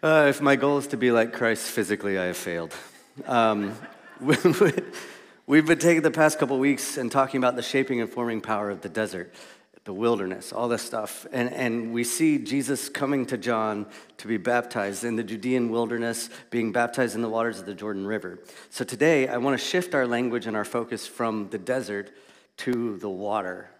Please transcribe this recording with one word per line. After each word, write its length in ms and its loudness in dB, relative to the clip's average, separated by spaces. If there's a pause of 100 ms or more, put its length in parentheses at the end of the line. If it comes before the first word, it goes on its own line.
Uh, 240 6
if 140 2
my 160 6
goal 200 2
is 100 -2
to 100 -4
be 160 4
like 180 4
Christ 400 0
physically, 480 0
I 60 0
have 100 -2
failed. 400 -6 (500)
Um, 480 2 (260)
<laughs> 200 -20
we, 240 4
we, 300 6 (760)
we've 180 8
been 140 4
taking 220 6
the 100 4
past 280 4
couple 200 2
weeks 380 0
and 120 -4
talking 280 2
about 180 2
the 60 -4
shaping 400 0
and 80 -2
forming 320 -4
power 280 -2
of 120 -6
the 80 -8
desert, 440 -4 (520)
the 80 -10
wilderness, 580 0
all 160 -2
this 140 0
stuff. 500 -8
And, 220 -2
and 400 -2
we 100 0
see 340 2
Jesus 520 -2
coming 380 -2
to 100 -4
John 480 -2 (320)
to 100 -14
be 80 0
baptized 680 -2
in 100 -2
the 80 -2
Judean 460 0
wilderness, 600 -2 (200)
being 240 -2
baptized 420 0
in 60 -2
the 80 -2
waters 320 -2
of 40 -14
the 80 -8
Jordan 320 -6
River. 340 -6 (320)
So 120 -6
today, 460 2
I 80 -2
wanna 200 2
shift 380 -2
our 100 2
language 420 0
and 100 -2
our 80 -2
focus 420 -6
from 400 -4
the 100 -8
desert 540 -4 (460)
to 400 -2
the 120 -6
water. 600 -4 (100)